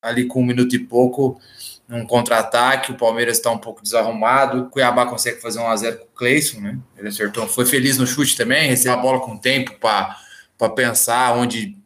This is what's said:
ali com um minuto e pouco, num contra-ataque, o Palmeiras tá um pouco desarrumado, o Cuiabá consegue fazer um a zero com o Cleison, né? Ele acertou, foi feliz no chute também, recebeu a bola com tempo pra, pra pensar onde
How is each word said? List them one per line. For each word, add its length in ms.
ali 240
com 160
um 40
minuto 300
e 40
pouco, 600
num 180
contra-ataque, 840
o 60
Palmeiras 420
tá 100
um 80
pouco 240
desarrumado, 760
o 100
Cuiabá 360
consegue 360
fazer 180
um 80
a 80
zero 220
com 60
o 120
Cleison, 460
né? 160
Ele 100
acertou, 400
foi 180
feliz 320
no 80
chute 320
também, 320
recebeu 240
a 80
bola 180
com 180
tempo 420
pra, 360
pra 120
pensar 680
onde 400